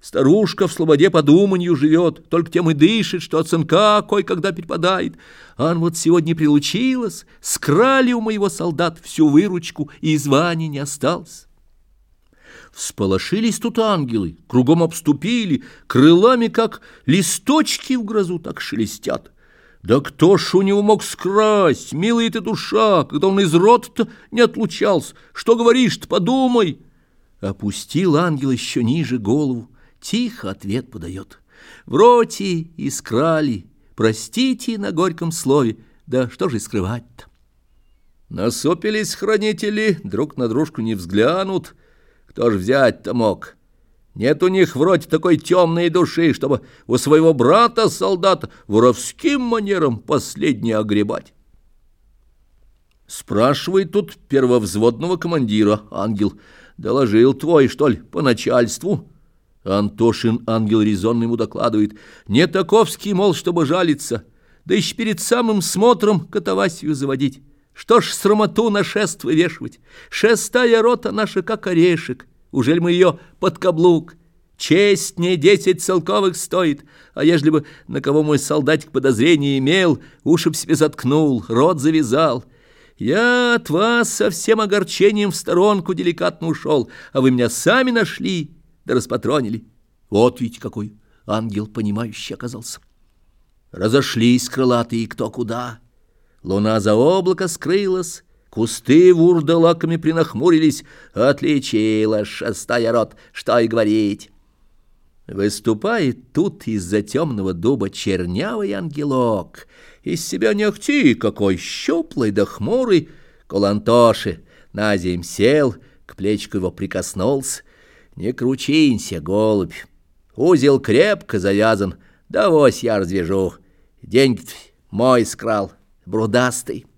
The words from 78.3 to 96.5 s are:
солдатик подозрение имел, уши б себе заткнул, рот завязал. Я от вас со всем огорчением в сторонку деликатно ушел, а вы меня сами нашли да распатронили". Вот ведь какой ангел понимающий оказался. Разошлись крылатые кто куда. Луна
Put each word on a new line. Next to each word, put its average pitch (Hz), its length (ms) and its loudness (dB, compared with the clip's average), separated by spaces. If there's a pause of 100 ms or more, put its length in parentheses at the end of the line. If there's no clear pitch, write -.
солдатик 147 520 -2
подозрение 135 640 2
имел, 156 420 2 (240)
уши 165 280 2
б 151 40 -8
себе - 200 -2
заткнул, 143 720 0
рот 143 320 2
завязал. 143 640 0 (520)
Я 240 580 0
от 233 140 -4
вас 226 440 0
со - 160 0
всем 220 320 -2
огорчением 208 680 0
в - 40 -6
сторонку 185 580 0
деликатно 170 540 -4
ушел, 151 420 -2 (220)
а 143 80 -2
вы 131 120 4
меня 123 180 0
сами 254 420 0
нашли 185 600 -4 (340)
да - 80 -4
распатронили". 120 720 -4 (440)
Вот 117 300 2
ведь 120 200 -8
какой 107 340 -12 (320)
ангел 107 420 -6
понимающий 107 680 -8
оказался. 120 440 -14 (920)
Разошлись 120 760 0
крылатые 117 600 -2
кто 107 220 -8
куда. 117 500 -10 (640)
Луна 104 360 0